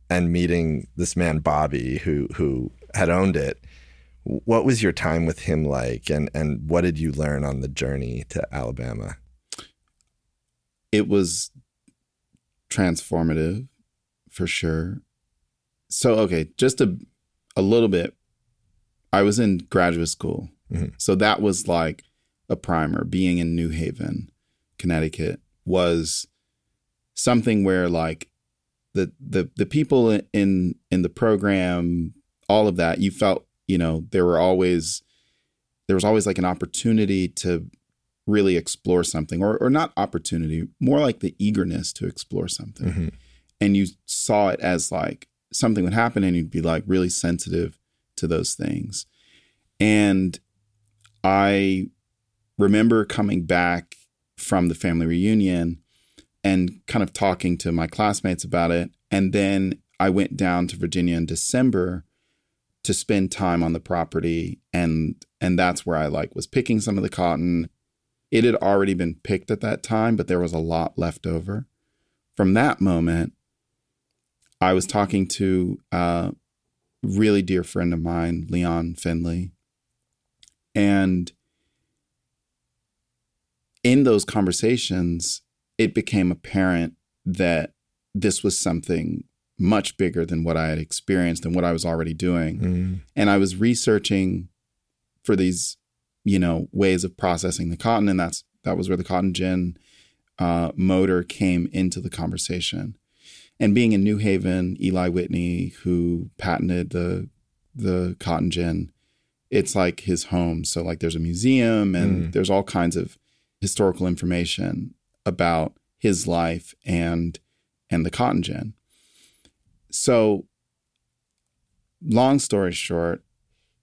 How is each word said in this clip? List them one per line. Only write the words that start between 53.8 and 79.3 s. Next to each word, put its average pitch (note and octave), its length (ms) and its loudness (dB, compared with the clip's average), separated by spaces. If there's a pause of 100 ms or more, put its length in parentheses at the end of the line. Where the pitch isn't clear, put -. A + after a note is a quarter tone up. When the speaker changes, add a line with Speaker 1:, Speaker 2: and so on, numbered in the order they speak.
Speaker 2:
from F2+ 320 0
the D#2+ 60 0
family E2 320 -2
reunion F2 760 0 (640)
and F#2 420 0
kind A2 160 -2
of F2 100 -4
talking F2+ 460 0
to E2+ 140 -4
my E2 140 0
classmates F#2+ 580 -2
about E2+ 260 0
it. E2+ 200 -2 (200)
And G2 220 2
then G2 480 0 (180)
I F#2+ 120 2
went F#2+ 260 0
down F2+ 320 0
to - 80 -10
Virginia F2 400 -2
in E2 100 -2
December F2+ 800 0 (800)
to G2+ 100 0
spend F#2+ 380 0
time F2 300 0
on E2 100 0
the E2 80 -4
property. E2 800 -4 (120)
And, D#2+ 520 -2 (160)
and F#2 180 0
that's F2+ 260 0
where E2+ 120 -2
I, D#2 100 0
like, D2+ 280 -4
was - 120 -8
picking A#2+ 340 0
some G2+ 160 -2
of F#2+ 60 0
the G2 60 -2
cotton. E2+ 600 0 (640)
It A2+ 140 4
had A#2 120 4
already G2 380 2
been E2+ 220 -2
picked - 340 -4
at G#2 120 -2
that A2 200 -4
time, A2+ 320 0
but G2 140 -2
there F2+ 100 2
was E2+ 140 0
a E2 60 -2
lot E2 400 -2
left E2 280 -4
over. F2+ 400 -6 (720)
From F#2+ 180 4
that B2+ 260 2
moment, E2+ 520 2 (1300)
I F#2 120 4
was F#2 140 2
talking G2 420 2
to F#2 500 0 (120)
a F2 420 0 (720)
really G2+ 400 2
dear F2+ 220 0
friend F2 280 -2
of E2 80 -2
mine, E2+ 480 -2
Leon E2+ 460 -2
Finley. E2+ 580 -4 (1200)